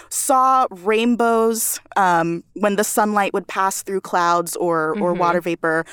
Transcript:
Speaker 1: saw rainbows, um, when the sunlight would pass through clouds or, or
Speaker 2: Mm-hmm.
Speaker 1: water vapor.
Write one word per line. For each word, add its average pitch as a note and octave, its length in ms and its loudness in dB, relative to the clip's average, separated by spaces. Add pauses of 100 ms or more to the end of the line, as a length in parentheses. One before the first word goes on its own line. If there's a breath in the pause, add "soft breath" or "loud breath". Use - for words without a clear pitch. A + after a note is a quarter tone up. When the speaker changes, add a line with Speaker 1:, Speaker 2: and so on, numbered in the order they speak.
Speaker 1:
saw C4 640 2
rainbows, A3+ 1080 0 (160)
um, E3+ 560 2
when G3+ 240 0
the G#3 80 2
sunlight G#3 480 0
would G3 160 -4
pass F#3+ 340 -2
through G3 180 -4
clouds F3 540 0
or, E3 360 0
or F#3+ 200 0
Speaker 2:
Mm-hmm. F3 80 -2
Speaker 1:
water F3 220 2
vapor. E3 520 -2